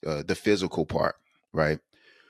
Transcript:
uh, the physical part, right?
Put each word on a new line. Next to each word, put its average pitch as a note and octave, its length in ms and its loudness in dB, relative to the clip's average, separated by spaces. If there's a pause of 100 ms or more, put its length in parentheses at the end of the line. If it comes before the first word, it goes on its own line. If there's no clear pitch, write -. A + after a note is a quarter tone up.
uh, D2 180 -4
the F#2 120 -2
physical F2+ 500 0
part, - 300 0 (380)
right? D2+ 260 2 (500)